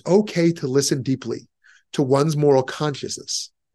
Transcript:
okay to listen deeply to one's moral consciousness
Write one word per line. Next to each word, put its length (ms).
okay 460
to 160
listen 340
deeply 460
to 100
one's 340
moral 240
consciousness 920